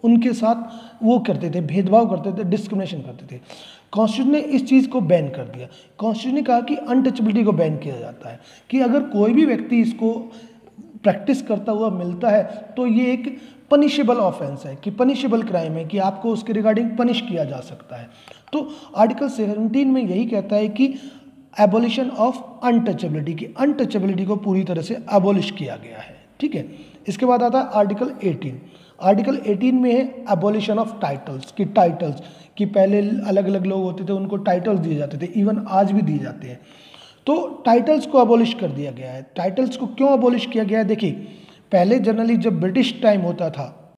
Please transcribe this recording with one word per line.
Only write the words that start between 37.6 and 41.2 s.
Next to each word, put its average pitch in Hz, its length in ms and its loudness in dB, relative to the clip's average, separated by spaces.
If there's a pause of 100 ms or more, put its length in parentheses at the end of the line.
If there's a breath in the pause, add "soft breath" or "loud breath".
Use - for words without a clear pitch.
titles 262 400 4
को 262 160 4
abolish 226 320 4
कर 185 140 -6
दिया 139 240 -6
गया 127 200 -14
है। 135 240 -14
Titles 190 420 -2
को 254 80 -6
क्यों 269 280 2
abolish 240 320 2
किया 220 180 -2
गया 214 160 0
है? 214 60 2
देखिए, 214 420 -2 (440 loud breath)